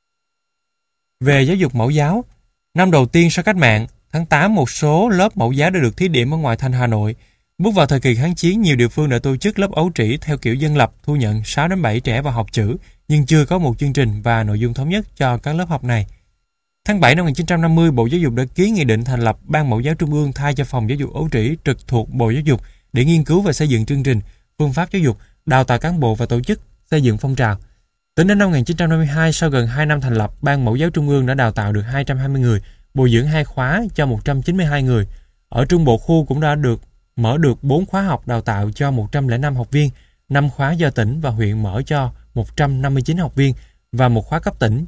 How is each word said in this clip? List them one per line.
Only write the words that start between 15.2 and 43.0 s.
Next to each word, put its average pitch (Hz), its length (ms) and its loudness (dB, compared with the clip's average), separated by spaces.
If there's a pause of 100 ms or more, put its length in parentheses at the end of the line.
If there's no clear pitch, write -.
các 147 180 -4
lớp 170 140 -4
học 139 140 -4
này. 117 240 0 (800)
Tháng 208 140 0
bảy 131 160 6
năm 175 100 0
một - 20 0
nghìn 135 80 -2
chín 165 100 -4
trăm 170 160 0
năm 165 140 2
mươi, 165 160 4
Bộ 117 140 0
Giáo 151 140 -2
dục 139 140 0
đã 127 120 -2 (100)
ký 196 140 2
nghị 202 140 0
định 113 200 0
thành 123 160 -2
lập 110 240 0
Ban 147 260 -2
Mẫu 110 100 0
giáo 147 160 -2
Trung 151 180 -2
ương 147 200 -2
thay 139 220 -4
cho 139 80 -2
Phòng 117 260 -4
Giáo 135 60 -2
dục 143 180 -8
Ấu 156 180 -4
trĩ 123 240 0 (100)
trực - 220 -2
thuộc 117 260 -2
Bộ 123 160 0
Giáo 131 120 -2
dục 143 200 0 (320)
để 123 120 2
nghiên 160 180 4
cứu 165 180 2
và 185 120 0
xây 151 160 -2
dựng 113 160 0
chương 139 180 -2
trình, 123 180 0 (380)
phương 147 140 0
pháp 170 180 -4
giáo 196 80 -2
dục, 139 180 2 (280)
đào 131 180 4
tạo 123 160 0
cán 170 200 -2
bộ 113 160 0
và 117 100 -4
tổ 120 160 -2
chức, 208 200 -4 (300)
xây 156 100 2
dựng 113 160 2
phong 135 180 -4
trào. 110 220 0 (580)
Tính 160 120 4
đến 202 100 4
năm 202 120 2
một 165 60 2
nghìn 123 100 0
chín 165 120 -4
trăm 170 120 0
năm 160 100 2
mươi 160 80 2
hai, 156 260 0
sau 160 160 0
gần 127 180 0
hai 135 180 -2
năm 151 160 0
thành 127 120 -2
lập, 107 280 -2
Ban 143 240 0
Mẫu 110 100 0
giáo 160 140 0
Trung 151 200 -2
ương 139 160 2
đã 127 80 0
đào 123 180 2
tạo 104 220 -2
được 104 80 0
hai 127 220 -4
trăm 135 140 -2
hai 135 100 -2
mươi 139 140 -2
người, 113 200 2 (320)
bồi 131 180 4
dưỡng 117 160 2
hai 151 180 0
khóa 139 360 -2 (140)
cho 151 100 0
một 110 200 -4
trăm 139 160 -2
chín 175 160 -2
mươi 180 80 2
hai 147 180 0
người. 120 240 2 (420)
Ở 123 160 0
Trung 170 200 2
Bộ 117 120 4
khu 165 280 0
cũng 135 160 -2
đã 151 140 0
được 127 260 0 (340)
mở 120 220 0
được 143 260 2
bốn 143 220 2
khóa 190 160 -2
học 175 260 -4
đào 117 140 -2
tạo 104 300 -2
cho 139 200 -2
một 113 200 -2
trăm 139 160 -2
lẻ 120 100 0
năm 139 180 -2
học 120 160 -4
viên, 147 180 2 (400)
năm 143 200 2
khóa 139 220 -2
do 165 180 0
tỉnh 127 320 -2
và 147 80 -2
huyện 110 340 -2
mở 98 220 -4
cho 139 260 -2 (220)
một - 240 -6
trăm 139 240 0
năm 139 120 0
mươi 131 100 0